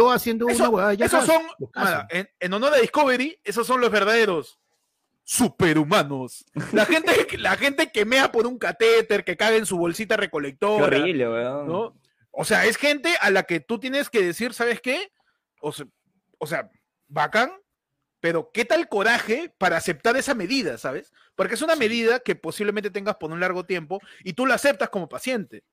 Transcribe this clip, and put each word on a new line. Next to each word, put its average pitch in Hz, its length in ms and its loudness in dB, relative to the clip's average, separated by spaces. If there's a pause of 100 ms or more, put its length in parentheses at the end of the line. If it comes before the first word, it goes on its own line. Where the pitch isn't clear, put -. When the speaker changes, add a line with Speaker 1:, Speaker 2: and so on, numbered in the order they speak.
Speaker 1:
¿No? 247 100 6
Speaker 2:
haciendo 233 360 0
Speaker 1:
Eso, 240 140 2
Speaker 2:
una 254 80 4
huevada 202 240 2
ya 226 120 0
Speaker 1:
esos - 200 4
Speaker 2:
casi, 320 60 4
Speaker 1:
son, 320 100 4 (160)
Speaker 2:
locazo. - 280 -6
Speaker 1:
mira, 151 240 -2
en, 180 180 -4 (100)
en 180 160 -4
honor 262 200 0
a 277 40 6
Discovery, 262 640 2
esos 208 220 -4
son 254 140 0
los 233 100 2
verdaderos 202 680 2 (760)
superhumanos. 151 1080 0 (280)
La 214 140 4
gente, 320 260 2
<laughs> - 260 0
la 196 180 -2
gente 277 340 -2
que 208 140 0
mea 262 260 2
por 233 160 0
un 247 120 -6
catéter, 220 680 2
que 180 120 -4
caga 220 200 2
en 220 100 2
su 190 100 -2
bolsita 175 400 -2
recolectora, 160 760 0
Speaker 3:
Qué 139 100 2
horrible, 147 280 0
weón. 127 380 -4
Speaker 1:
¿no? 185 300 -6 (340)
O - 140 -6
sea, 190 220 2
es 226 100 0
gente 294 340 0 (100)
a 202 100 2
la 190 120 4
que 170 180 -2
tú 226 180 -6
tienes 262 320 -4
que 220 120 2
decir, 196 320 -2
¿sabes 233 260 -2
qué? 330 300 -4 (500)
O 147 120 -6
se-, 143 140 -14 (520)
o 160 80 -8
sea, 135 240 -6 (380)
bacán, 160 420 0 (680)
pero 165 320 -2
¿qué 233 120 -2
tal 320 240 0
coraje 233 720 0
para 175 180 2
aceptar 185 400 0
esa 269 180 -2
medida, 190 440 -4
sabes? 143 340 -10 (240)
Porque 190 180 -2
es 220 80 -4
una 320 120 2
Speaker 2:
Sí. 302 60 -2
Speaker 1:
medida 233 400 2
que 196 140 -2
posiblemente 202 560 -6
tengas 202 260 -6
por 160 160 -10
un 170 80 -8
largo 180 240 -2
tiempo 175 360 -6 (240)
y 180 80 -10
tú 254 140 -2
la 254 80 2
aceptas 277 340 0
como 180 220 -6
paciente 190 520 -8 (100)